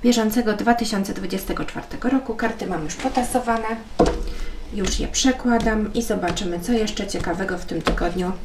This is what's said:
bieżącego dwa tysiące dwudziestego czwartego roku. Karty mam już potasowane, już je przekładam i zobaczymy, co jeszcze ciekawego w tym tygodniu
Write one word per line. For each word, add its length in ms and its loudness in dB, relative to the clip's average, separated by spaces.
bieżącego 500 4
dwa 200 2
tysiące 400 0
dwudziestego 520 -4
czwartego 440 -4
roku. 260 2
Karty 320 -2
mam 160 -2
już 120 -4
potasowane, 720 0
już 260 0
je 80 -2
przekładam 840 2
i 80 0
zobaczymy, 580 -2
co 120 -2
jeszcze 360 0
ciekawego 500 -2
w 80 -8
tym 160 -4
tygodniu 500 0